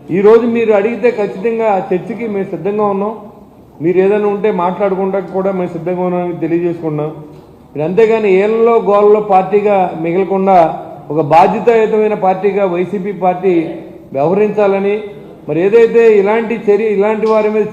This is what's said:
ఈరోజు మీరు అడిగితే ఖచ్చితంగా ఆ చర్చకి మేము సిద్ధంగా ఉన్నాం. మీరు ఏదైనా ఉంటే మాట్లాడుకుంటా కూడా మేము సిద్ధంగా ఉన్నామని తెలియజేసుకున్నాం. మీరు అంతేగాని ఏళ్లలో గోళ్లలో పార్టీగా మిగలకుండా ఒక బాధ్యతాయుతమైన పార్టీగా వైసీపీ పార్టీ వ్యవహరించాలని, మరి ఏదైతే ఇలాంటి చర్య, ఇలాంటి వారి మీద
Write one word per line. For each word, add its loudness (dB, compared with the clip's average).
ఈరోజు 6
మీరు 0
అడిగితే 0
ఖచ్చితంగా -4
ఆ 0
చర్చకి -4
మేము -4
సిద్ధంగా -4
ఉన్నాం. -4
మీరు 0
ఏదైనా 0
ఉంటే -4
మాట్లాడుకుంటా -2
కూడా -2
మేము -4
సిద్ధంగా -4
ఉన్నామని -4
తెలియజేసుకున్నాం. -4
మీరు -4
అంతేగాని 2
ఏళ్లలో 2
గోళ్లలో 4
పార్టీగా 2
మిగలకుండా 0
ఒక -2
బాధ్యతాయుతమైన 2
పార్టీగా 0
వైసీపీ -4
పార్టీ 0
వ్యవహరించాలని, 0
మరి -4
ఏదైతే 4
ఇలాంటి 0
చర్య, 2
ఇలాంటి 0
వారి 2
మీద 0